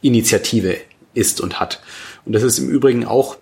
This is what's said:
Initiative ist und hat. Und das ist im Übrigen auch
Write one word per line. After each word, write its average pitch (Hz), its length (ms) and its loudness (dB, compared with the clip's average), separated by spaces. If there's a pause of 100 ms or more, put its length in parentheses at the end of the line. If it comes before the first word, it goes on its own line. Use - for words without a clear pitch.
Initiative 110 720 2 (380)
ist - 280 -2
und 92 180 -6
hat. - 220 -6 (440)
Und 113 80 -6
das 110 100 2
ist 120 160 2
im 131 100 -4
Übrigen 127 360 2
auch 127 360 0